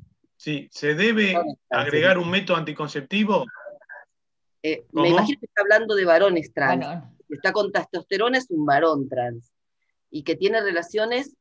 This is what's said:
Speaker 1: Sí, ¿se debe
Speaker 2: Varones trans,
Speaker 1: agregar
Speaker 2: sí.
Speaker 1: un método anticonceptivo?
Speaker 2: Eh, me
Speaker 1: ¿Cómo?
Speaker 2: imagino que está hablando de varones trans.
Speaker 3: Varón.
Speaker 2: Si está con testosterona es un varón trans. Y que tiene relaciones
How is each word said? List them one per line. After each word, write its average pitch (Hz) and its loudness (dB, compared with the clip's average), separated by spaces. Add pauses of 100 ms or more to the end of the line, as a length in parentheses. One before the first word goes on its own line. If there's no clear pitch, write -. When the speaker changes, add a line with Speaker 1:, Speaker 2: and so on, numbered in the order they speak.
(360)
Speaker 1:
Sí, 147 -8
¿se 147 -2
debe 208 2
Speaker 2:
Varones 160 -2 (120)
trans, 135 0
Speaker 1:
agregar 156 4
Speaker 2:
sí. 180 -2
Speaker 1:
un 170 -4
método 185 0
anticonceptivo? 156 -2 (1160)
Speaker 2:
Eh, 156 -4
me 156 0
Speaker 1:
¿Cómo? 165 4
Speaker 2:
imagino 180 2
que 226 -16
está - -2
hablando 214 2
de 190 2
varones 170 4
trans. 160 0
Speaker 3:
Varón. 160 -12 (100)
Speaker 2:
Si - -12
está 185 -2
con 208 0
testosterona 196 -2
es 254 -8
un 156 0
varón 143 2
trans. 120 -8 (580)
Y 151 -10
que 160 -2
tiene 208 0
relaciones 214 -4